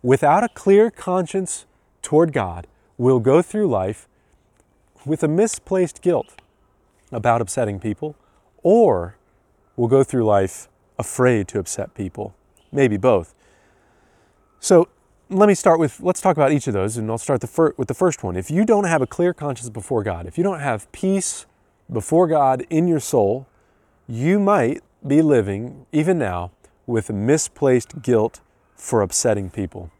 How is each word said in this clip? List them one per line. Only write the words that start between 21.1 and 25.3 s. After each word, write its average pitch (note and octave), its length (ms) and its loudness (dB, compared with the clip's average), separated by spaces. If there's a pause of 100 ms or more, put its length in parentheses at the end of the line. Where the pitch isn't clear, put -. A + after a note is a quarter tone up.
before D#3+ 360 0
God C3+ 420 0
in E3 160 0
your E3 140 0
soul, A#2+ 460 0 (600)
you C#3 320 0
might F#3+ 440 0 (220)
be C#3+ 180 2
living, B2 680 0